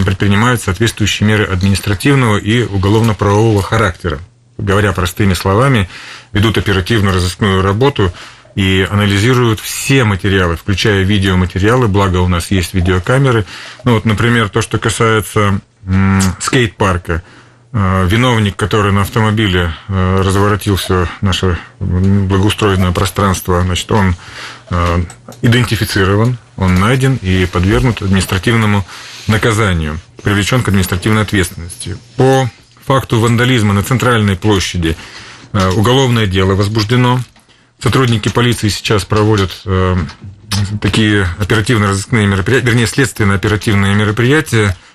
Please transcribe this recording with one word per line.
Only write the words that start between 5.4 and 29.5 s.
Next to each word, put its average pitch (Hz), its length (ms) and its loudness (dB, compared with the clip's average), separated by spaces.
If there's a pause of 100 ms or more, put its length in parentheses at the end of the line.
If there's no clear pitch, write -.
ведут 104 260 0
оперативно-розыскную 95 1040 0
работу 101 500 0 (440)
и 95 340 2
анализируют 104 720 2
все - 440 -2
материалы, 95 520 0
включая 98 480 0
видеоматериалы, 98 840 2
благо 95 300 0
у 90 100 2
нас 87 240 -2
есть 92 220 -2
видеокамеры. 104 720 2 (380)
Ну 123 120 2
вот, 107 100 0
например, 113 440 0
то, 110 120 -2
что - 180 -4
касается, 107 800 0 (280)
м, 95 340 2 (180)
скейт-парка. 92 840 -2 (540)
Э, 95 320 0
виновник, 110 480 2
который 101 360 0
на 101 100 2
автомобиле, 98 720 0 (160)
э, 95 340 0
разворотил 101 520 0
всё 90 320 0 (140)
наше, 92 360 0 (220)
м, 95 480 0
благоустроенное 95 640 2
пространство, 92 720 0
значит, 90 280 -4
он, 95 240 2 (540)
э, 87 340 -2 (380)
идентифицирован, 110 960 0 (180)
он 92 240 0
найден 127 440 2
и 92 280 0
подвергнут 107 520 0
административному 101 840 0 (420)
наказанию, 98 720 0 (220)